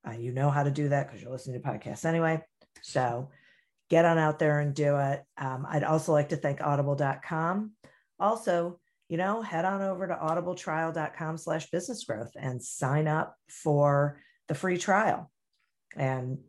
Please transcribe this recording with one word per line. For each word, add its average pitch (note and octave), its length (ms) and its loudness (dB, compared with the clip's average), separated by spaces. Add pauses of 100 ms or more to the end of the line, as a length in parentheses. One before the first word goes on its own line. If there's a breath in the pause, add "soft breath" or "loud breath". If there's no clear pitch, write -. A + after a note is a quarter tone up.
Uh, - 60 -6
you A#2 220 -6
know C3+ 160 2
how C#3+ 140 2
to C#3+ 80 2
do D3 180 0
that C#3 200 2
'cause G#2 120 -16
you're A#2+ 100 -12
listening B2+ 300 -8
to - 60 -6
podcasts G#2+ 360 -6
anyway. D#3+ 380 2 (400)
So B2+ 480 -2 (600 soft breath)
get E3 140 8
on E3 140 6
out D#3 220 2
there D3 200 4
and D3 160 0
do C#3+ 220 2
it. C#3 260 0 (140)
Um, C3 320 -6
I'd D3+ 160 0
also D#3 260 2
like D3 180 4
to D#3+ 80 0
thank C#3+ 220 -2
audible C#3+ 360 2
dot C#3 280 -2
com. F3+ 480 -2 (480 soft breath)
Also, F3+ 580 0 (320)
you E3 80 -2
know, G3 240 0
head F3+ 240 -2
on G3 160 0
over F#3+ 260 -2
to F3 100 -2
audible E3+ 380 -2
trial E3 380 -4
dot D#3 240 -4
com D#3+ 200 -4
slash D#3+ 320 -4
business F#3 360 -6
growth A2 340 -6
and B2+ 240 -6
sign D3 460 0
up D#3 260 0 (140)
for C#3+ 720 2 (260 loud breath)
the D#3+ 80 -2
free F3+ 220 0
trial F#3+ 520 2 (680)
and C3 400 -2 (120)